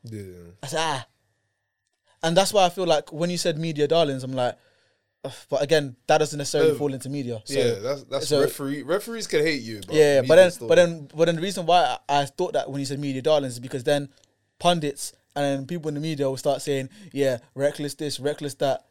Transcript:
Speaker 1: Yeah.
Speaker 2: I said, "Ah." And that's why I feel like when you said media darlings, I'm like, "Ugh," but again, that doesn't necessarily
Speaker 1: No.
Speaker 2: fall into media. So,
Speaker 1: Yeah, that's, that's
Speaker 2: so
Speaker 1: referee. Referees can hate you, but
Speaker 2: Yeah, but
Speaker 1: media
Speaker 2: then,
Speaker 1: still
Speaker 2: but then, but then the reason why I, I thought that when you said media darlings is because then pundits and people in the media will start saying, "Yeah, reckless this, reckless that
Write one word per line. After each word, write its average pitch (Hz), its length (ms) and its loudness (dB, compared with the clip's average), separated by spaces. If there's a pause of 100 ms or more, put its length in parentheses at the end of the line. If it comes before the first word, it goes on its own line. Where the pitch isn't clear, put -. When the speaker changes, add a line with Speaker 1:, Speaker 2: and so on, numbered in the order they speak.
Speaker 1:
Yeah. 110 180 -14 (400)
Speaker 2:
I - 60 -14
said, 165 120 -4
"Ah." 147 260 -4 (1160)
And 165 120 0
that's 190 180 4
why 196 120 6
I 175 60 2
feel 185 160 -4
like 151 260 0
when 165 160 -4
you 175 80 -4
said 170 220 -2
media 151 280 -2
darlings, 143 380 0
I'm 131 80 -8
like, 123 240 -2 (680)
"Ugh," 135 80 -10 (180)
but 139 120 -2
again, 143 340 0 (100)
that 156 120 4
doesn't 147 200 0
necessarily 147 340 2
Speaker 1:
No. 127 60 -2
Speaker 2:
fall 139 160 -2
into 131 160 -10
media. 120 340 -6
So, 139 140 -4
Speaker 1:
Yeah, 120 160 2
that's, 127 300 -6
that's 139 240 -6
Speaker 2:
so 143 120 4
Speaker 1:
referee. 139 440 -2
Referees 208 420 -4
can 151 180 2
hate 147 180 0
you, 110 240 -10
but 160 100 -6
Speaker 2:
Yeah, 143 240 4
but 127 100 -4
Speaker 1:
media 165 60 10
Speaker 2:
then, 185 160 10
Speaker 1:
still 117 160 -10
Speaker 2:
but 170 80 4
then, 170 380 2
but 160 120 2
then 170 100 0
the 160 60 -6
reason 185 240 -6
why 160 320 4 (100)
I, 143 140 4
I - 40 0
thought 135 280 -4
that 139 160 -2
when 139 100 -6
you 135 60 -4
said 139 120 -6
media 139 220 -4
darlings 139 340 2
is 120 60 -12
because 127 240 -10
then 143 240 0 (500)
pundits 165 540 -2 (240)
and 139 320 -2
people 160 200 -6
in 147 60 -6
the 147 60 -6
media 151 300 -2
will 135 80 -6
start 139 240 -2
saying, 135 260 -4 (240)
"Yeah, 131 260 0 (160)
reckless 143 420 -2
this, 147 220 -6
reckless 143 360 -6
that 135 360 -2